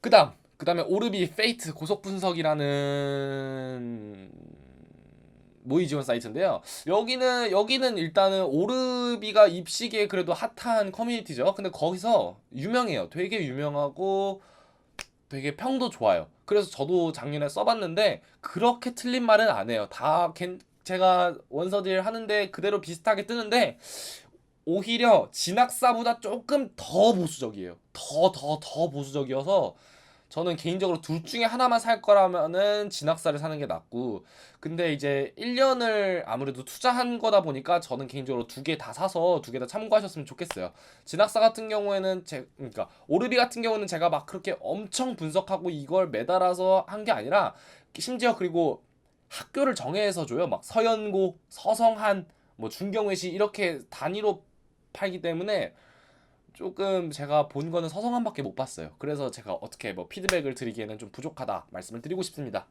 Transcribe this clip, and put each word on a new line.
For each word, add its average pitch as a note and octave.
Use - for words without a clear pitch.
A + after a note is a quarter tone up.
그다음, D#3+
그다음에 E3+
오르비 F#3+
페이트 A3
고속 D#3+
분석이라는 C#3
모의 D#3+
지원 C#3+
사이트인데요. A#2+
여기는, A#3+
여기는 A3+
일단은 F#3+
오르비가 A3
입시계 G#3
그래도 F#3
핫한 G#3+
커뮤니티죠. G3
근데 G3
거기서 F3
유명해요. D#3+
되게 G3
유명하고 D3
되게 C#3+
평도 B3+
좋아요. F#2
그래서 G#3
저도 E3
작년에 D3
써봤는데 G#3
그렇게 A#3+
틀린 B3
말은 A3
안 A2
해요. G#2+
다 D#3+
괜-, F3+
제가 F3+
원서질 F#3
하는데 G#3
그대로 G3+
비슷하게 F#3+
뜨는데 A3+
오히려 G#3+
진학사보다 A#3
조금 B3+
더 G3+
보수적이에요. A2
더, E3+
더, D3+
더 D#3+
보수적이어서 C#3
저는 E3+
개인적으로 F3
둘 E3
중에 A#3
하나만 A#3
살 A3+
거라면은 G3
진학사를 D#3
사는 D#3
게 C#3+
낫고, A#2+
근데 E3
이제 C#3+
일 A#3+
년을 A3+
아무래도 B2+
투자한 B3
거다 G#3
보니까 D#3
저는 C3
개인적으로 B2
두 -
개 D3+
다 -
사서 F3
두 -
개 C3
다 B2+
참고하셨으면 G3
좋겠어요. B2+
진학사 G#3
같은 A3
경우에는 G3
제, C3
그러니까 B2
오르비 A3+
같은 A#3+
경우는 A3
제가 E3+
막 D3+
그렇게 F#3+
엄청 G#3+
분석하고 F3
이걸 D#3+
매달아서 F3+
한 G#3+
게 A3
아니라 C#3+
심지어 A#3+
그리고 E3+
학교를 C#4
정해서 F#3
줘요. C#3+
막 F3+
서연고, G#3+
서성한, G#3
뭐 A2
중경외시 F#3+
이렇게 F#3+
단위로 G3+
팔기 F#3
때문에 E3+
조금 F#3
제가 D3
본 D3+
거는 E3
서성한밖에 A3+
못 -
봤어요. E2
그래서 C#3+
제가 G#2
어떻게 G#2+
뭐 F2+
피드백을 F3
드리기에는 A2
좀 A2
부족하다 B2+
말씀을 A2
드리고 F#3
싶습니다. B2+